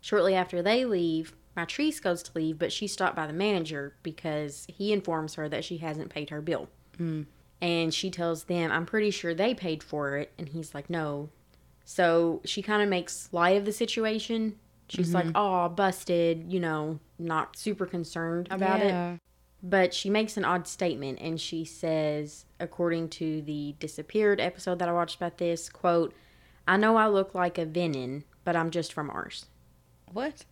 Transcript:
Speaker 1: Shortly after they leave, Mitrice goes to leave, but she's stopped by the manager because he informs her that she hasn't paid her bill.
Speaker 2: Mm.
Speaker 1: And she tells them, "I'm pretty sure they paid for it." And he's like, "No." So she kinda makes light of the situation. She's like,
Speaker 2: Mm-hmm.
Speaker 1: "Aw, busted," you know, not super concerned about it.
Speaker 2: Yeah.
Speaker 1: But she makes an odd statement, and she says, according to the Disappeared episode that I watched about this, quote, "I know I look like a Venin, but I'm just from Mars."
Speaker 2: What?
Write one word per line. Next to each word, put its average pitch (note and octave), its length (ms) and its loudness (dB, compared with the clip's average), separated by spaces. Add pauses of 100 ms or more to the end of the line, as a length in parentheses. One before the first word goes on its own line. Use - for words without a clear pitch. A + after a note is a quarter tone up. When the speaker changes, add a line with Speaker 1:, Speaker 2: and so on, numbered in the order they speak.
Speaker 1:
Shortly F#3+ 340 4
after F3+ 260 0
they A#3 240 4
leave, E3 500 0 (200)
Mitrice D4 460 -2
goes F3 220 0
to - 120 -16
leave, D#3+ 240 -2
but E3 120 0
she's G3+ 220 -6
stopped - 220 0
by D#3+ 100 -2
the D3+ 80 -8
manager D#3+ 680 -2
because D3+ 680 -6
he G#3 240 -2
informs E3 420 -2
her D3+ 140 -4
that D#3 160 -4
she E3+ 120 -8
hasn't D#3 340 -6
paid D3+ 180 -8
her D3+ 120 -8
bill. D#3 280 -4 (300)
Speaker 2:
Mm. D#3+ 260 -4 (340)
Speaker 1:
And E3+ 320 0
she F#3 200 -4
tells E3+ 320 -2
them, E3+ 280 0
"I'm E3 140 0
pretty G#3+ 240 2
sure F3 240 -2
they G#3+ 220 0
paid D#3+ 260 -4
for C#3+ 360 -4
it." D3 200 -6
And D#3+ 120 -10
he's D#3 260 -10
like, D3 140 -10
"No." D3+ 400 -4 (540)
So E3+ 640 4
she - 160 -4
kinda G#3 240 2
makes F3+ 460 -2
light F3+ 260 6
of G3+ 80 2
the G#3+ 60 0
situation. A3 880 0 (300)
She's F3 240 0
like, F3 120 4
Speaker 2:
Mm-hmm. E3 120 0
Speaker 1:
"Aw, F#3 320 4
busted," E3+ 840 2
you F#3 60 2
know, D#3 400 -2 (180)
not E3 400 -2
super G3+ 300 -2
concerned E3+ 640 -4
about F#3+ 300 2
it. G3+ 80 4
Speaker 2:
Yeah. F3 280 0 (460)
Speaker 1:
But F3+ 320 4
she - 160 -2
makes G#3+ 260 2
an F#3+ 80 0
odd F3+ 220 2
statement, C#3 520 -2
and D#3+ 220 -4
she E3 240 -6
says, D3+ 800 -2 (140)
according E3 500 -2
to D#3 320 -4
the D3 380 -6
Disappeared G3+ 600 2
episode F3+ 380 -2
that F3 100 0
I F3 60 0
watched E3+ 220 0
about F3 240 -6
this, E3+ 280 0
quote, E3+ 460 2 (540)
"I F#3 100 4
know A3 180 6
I A3 120 6
look G3 260 2
like F3+ 240 0
a E3 80 -2
Venin, D3 580 -2 (200)
but E3+ 120 0
I'm E3 140 2
just D#3+ 240 -2
from D3+ 140 -4
Mars." - 400 -10 (640)
Speaker 2:
What? C4 400 -6